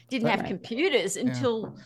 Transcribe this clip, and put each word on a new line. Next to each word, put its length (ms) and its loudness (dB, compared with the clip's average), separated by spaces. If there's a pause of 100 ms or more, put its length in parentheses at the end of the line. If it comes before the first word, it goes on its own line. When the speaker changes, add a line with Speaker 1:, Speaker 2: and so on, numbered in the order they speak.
Speaker 1:
Didn't 200 2
have 120 4
Speaker 2:
Right. 80 -4
Speaker 1:
computers 680 0
Speaker 3:
Yeah. 60 -4
Speaker 1:
until, 640 0